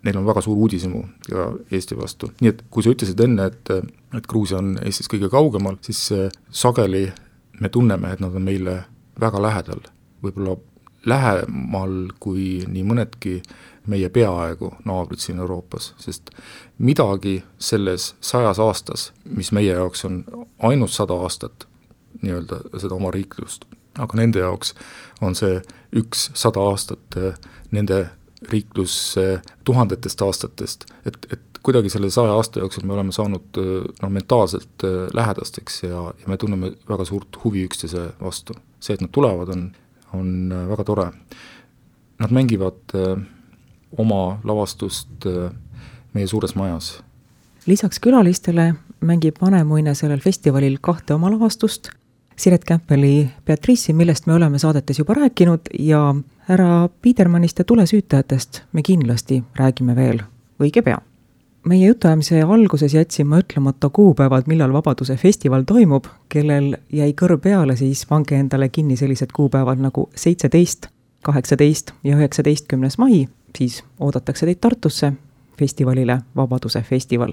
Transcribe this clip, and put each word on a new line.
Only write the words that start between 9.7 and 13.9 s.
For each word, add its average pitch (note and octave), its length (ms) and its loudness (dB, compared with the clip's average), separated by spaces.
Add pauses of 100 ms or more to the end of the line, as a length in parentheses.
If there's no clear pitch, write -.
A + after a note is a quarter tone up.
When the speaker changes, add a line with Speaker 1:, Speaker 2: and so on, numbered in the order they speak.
Speaker 1:
Võib-olla F#2+ 360 -8 (480)
lähemal F#2+ 1120 -2
kui F#2 480 -6
nii F#2 160 -8
mõnedki G#2 560 -4 (480)
meie G2 220 -4